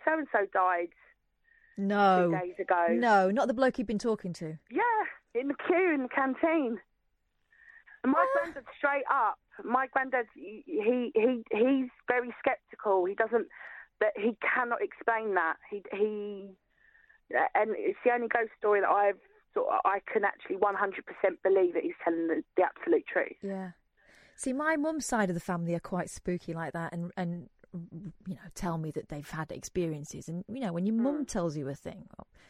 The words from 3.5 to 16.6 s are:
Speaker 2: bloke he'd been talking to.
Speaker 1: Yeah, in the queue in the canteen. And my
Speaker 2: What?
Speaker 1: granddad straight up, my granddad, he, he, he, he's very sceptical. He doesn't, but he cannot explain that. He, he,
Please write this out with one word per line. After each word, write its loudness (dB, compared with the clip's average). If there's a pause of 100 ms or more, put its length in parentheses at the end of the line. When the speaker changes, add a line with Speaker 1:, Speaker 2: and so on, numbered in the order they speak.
Speaker 2:
bloke 2
he'd -2
been -2
talking -2
to. -10 (120)
Speaker 1:
Yeah, 0 (520)
in -2
the -2
queue 2
in 0
the -4
canteen. 0 (1200)
And 2
my 4 (160)
Speaker 2:
What? 2
Speaker 1:
granddad -10 (120)
straight 0
up, 2 (260)
my 2
granddad, -2
he, -16
he, 0
he, 2
he's 2 (200)
very 0 (100)
sceptical. 0
He -2
doesn't, 2 (540)
but 2
he 0
cannot 0
explain -2
that. 2 (140)
He, -8 (100)
he, -4 (1040)